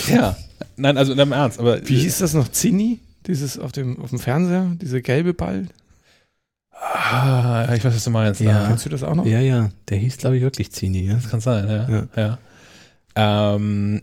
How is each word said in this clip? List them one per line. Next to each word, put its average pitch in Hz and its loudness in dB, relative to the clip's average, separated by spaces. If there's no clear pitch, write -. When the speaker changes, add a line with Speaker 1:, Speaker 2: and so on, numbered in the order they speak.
Speaker 1:
Ja. 165 2
Nein, 139 2
also 135 2
in 127 -2
deinem 143 4
Ernst, 139 0
aber 120 2
Speaker 2:
Wie 135 4
hieß 156 0
das 160 0
noch? 135 2
Zini? 220 0
Dieses 143 -4
auf 131 -10
dem, 127 -6
auf 123 -10
dem 123 -4
Fernseher? 175 0
Diese 131 -4
gelbe 160 0
Ball? 185 -4
Speaker 1:
Ah, 123 0
ich 113 0
weiß, 120 2
was 110 -2
du 123 -2
meinst. 110 0
Speaker 3:
Ja. 104 4
Speaker 1:
Ah. - -2
Speaker 2:
Kennst 113 0
du - -6
das 143 -6
auch 156 -2
noch? 170 2
Speaker 3:
Ja, 113 2
ja. 123 2
Der 101 0
hieß, 120 -2
glaub 127 0
ich, 123 2
wirklich - -2
Zini, 95 -2
ja. 101 0
Speaker 1:
Das 120 -2
kann 117 -2
sein, 110 0
ja. 107 -2
Speaker 3:
Ja. 110 -2
Speaker 1:
Ja. 110 -2
Ähm, 104 0